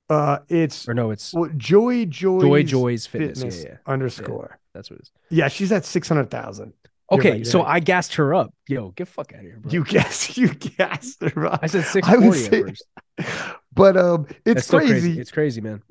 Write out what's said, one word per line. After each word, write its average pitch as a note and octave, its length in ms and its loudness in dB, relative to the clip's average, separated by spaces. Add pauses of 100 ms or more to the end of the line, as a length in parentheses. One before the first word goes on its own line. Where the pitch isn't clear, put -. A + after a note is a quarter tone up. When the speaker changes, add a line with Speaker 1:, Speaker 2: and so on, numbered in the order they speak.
Speaker 1:
Uh, D3 280 0 (100)
it's E3 400 -2
Speaker 2:
Or A#2+ 60 -4
no, A#2 180 -2
it's - 220 -10
Speaker 1:
well, E3 240 -2
Joy A3+ 480 2
Joy's F#3 380 0
Speaker 2:
Joy C#3+ 200 6
Joy's B2 420 -2
Fitness. C#3+ 340 -8
Speaker 1:
Fitness A2+ 240 -10
Speaker 2:
Yeah, - 80 -16
yeah. - 60 -20 (160)
Speaker 1:
underscore. - 580 -8
Speaker 2:
Yeah, - 60 -20 (160)
that's - 160 -18
what - 100 -20
it - 40 -20
is. - 80 -20 (180)
Speaker 1:
Yeah, D#3 200 2
she's G3 240 -2
at F#3+ 100 2
six - 240 -4
hundred D3 220 0
thousand. A2 420 -12 (400)
You're C#3 80 4
Speaker 2:
Okay, C3+ 120 4
Speaker 1:
right, A2 80 0
you're A2 60 -6
Speaker 2:
so A#2+ 140 2
Speaker 1:
right. D#3 160 0
Speaker 2:
I F3 60 2
gassed F3+ 340 -2
her D3 180 0
up. E3 200 -2 (160)
Yo, A#2 220 -6
get F3 180 -12
fuck - 240 -14
outta A2 100 -20
here, G2 160 -20
bro. A2 120 -12
Speaker 1:
You E3 120 0
<laughs> - 0 -
gassed, - 540 -2
you B3+ 160 4
gassed - 680 -6
her D#3 260 -4
up. - 140 -2
Speaker 2:
I D#3+ 60 -2
said F#3 120 -2
Speaker 1:
I - 20 0
was - 100 -6
Speaker 2:
six - 160 0
forty G#3+ 200 8
at F#3+ 80 6
Speaker 1:
saying, A2 300 0
Speaker 2:
first. F#2+ 200 -14 (880)
Speaker 1:
but, F#3+ 240 6
um, F3 320 2
it's - 160 -18
Speaker 2:
That's - 220 2
still - 120 4
Speaker 1:
crazy. C#4 140 4
Speaker 2:
crazy. E3+ 260 0
It's - 120 -12
crazy, C#3 300 -2
man. G#2+ 300 -10